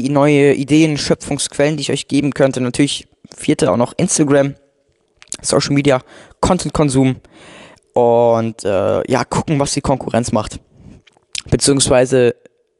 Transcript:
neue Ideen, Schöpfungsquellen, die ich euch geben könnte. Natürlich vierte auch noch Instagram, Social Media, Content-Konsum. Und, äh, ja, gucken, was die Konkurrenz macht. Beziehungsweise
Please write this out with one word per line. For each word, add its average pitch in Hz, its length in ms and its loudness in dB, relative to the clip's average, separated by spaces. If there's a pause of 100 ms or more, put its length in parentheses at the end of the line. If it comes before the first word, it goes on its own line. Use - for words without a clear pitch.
neue 143 460 4
Ideen, 147 460 2
Schöpfungsquellen, - 760 -2
die 143 60 -8
ich 131 100 -4
euch 139 160 -6
geben 139 280 -2
könnte. 135 260 0
Natürlich 127 460 -2 (280)
vierte 151 360 0
auch 98 60 0
noch 120 200 -2
Instagram, 139 560 0 (880)
Social 143 320 0
Media, 143 280 2 (400)
Content-Konsum. 139 720 0 (800)
Und, 117 720 2
äh, 98 480 -2
ja, 123 140 0
gucken, - 340 -2
was 143 140 -2
die 143 80 -6
Konkurrenz - 500 -2
macht. - 280 -6 (920)
Beziehungsweise 127 840 2 (440)